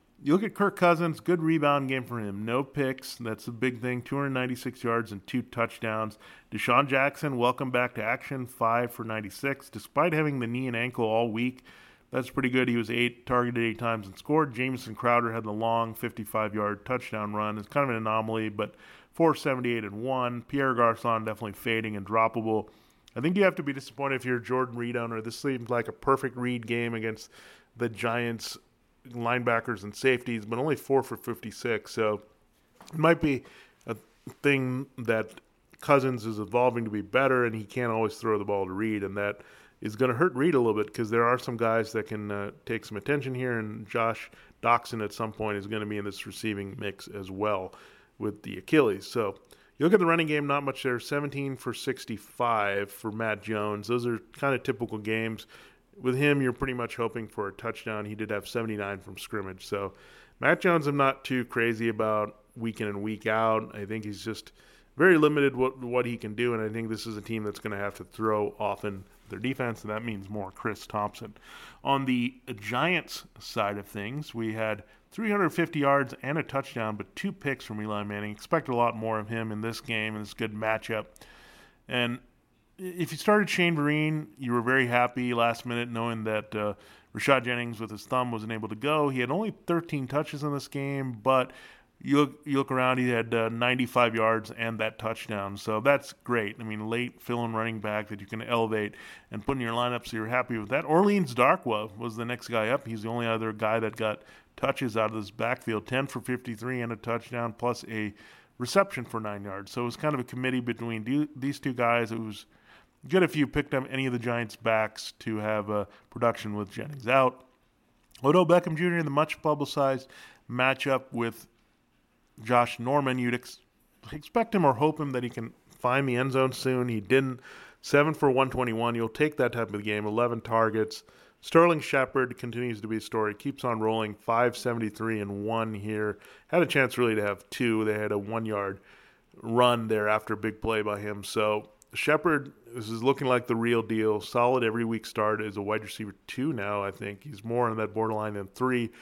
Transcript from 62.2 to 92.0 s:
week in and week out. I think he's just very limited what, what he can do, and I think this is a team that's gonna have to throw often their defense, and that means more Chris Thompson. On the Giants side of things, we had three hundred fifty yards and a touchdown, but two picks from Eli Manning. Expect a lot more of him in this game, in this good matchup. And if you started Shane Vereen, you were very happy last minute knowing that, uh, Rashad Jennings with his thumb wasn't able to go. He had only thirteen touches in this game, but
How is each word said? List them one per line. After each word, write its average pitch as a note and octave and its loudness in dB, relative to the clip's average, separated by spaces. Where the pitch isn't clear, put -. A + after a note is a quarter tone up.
week A2+ -6
in A2 -2
and G2+ -6
week G#2+ -4
out. A2 2
I G#2 -8
think A2 -6
he's G2+ -10
just - -8
very F3 8
limited D3 6
what, C3 0
what B2 0
he A#2 -4
can G#2+ -8
do, A#2+ 0
and A2 -2
I G#2+ -2
think A2+ -4
this A2 -6
is A2+ -6
a - -8
team A2 -4
that's G#2 -6
gonna G#2+ -6
have G2+ -4
to - -12
throw G#2+ 0
often G2+ -4
their G2 -8
defense, A#2+ -4
and G#2 -8
that A2 -4
means G2 -8
more G2+ -8
Chris - -6
Thompson. G#2 -6
On C3+ 2
the B2+ 0
Giants B2+ -2
side G#2 -2
of G2 -12
things, A#2 -8
we A2+ -4
had G#2+ -4
three A3 -4
hundred G3+ 4
fifty E3 0
yards C#3 4
and C#3+ -2
a D3+ -2
touchdown, A2+ -4
but G2+ -12
two G3 -4
picks C3+ -6
from G#2+ -8
Eli G#2 -4
Manning. G#2 -6
Expect - -2
a B2 0
lot A#2 2
more A2 -2
of G#2 -6
him A2+ -4
in G#2+ -4
this A2+ -6
game, A2 -4
in G#2+ -6
this G#2 -12
good A2+ -4
matchup. A2 -2
And A#2+ 0
if F3+ -6
you D3+ -8
started G#3 4
Shane E3+ 4
Vereen, D3+ 2
you B2 -2
were A#2+ 4
very B2+ 4
happy B2 2
last A#2 2
minute A#2+ -4
knowing A#2 -4
that, G#2+ -2
uh, G#2 0
Rashad B2+ 4
Jennings A#2+ -4
with A2 -6
his G#2 -12
thumb B2+ 0
wasn't A2 -4
able A2 -4
to G#2+ -6
go. D3 2
He C3 0
had B2 0
only G3+ -2
thirteen D#3+ 0
touches C#3+ -2
in D3 -2
this C#3 -6
game, C#3 -4
but B2+ 4